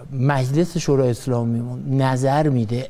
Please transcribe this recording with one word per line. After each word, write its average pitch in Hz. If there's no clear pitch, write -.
مجلس 139
شورای 135
اسلامیمون 123
نظر 135
می‌ده، 120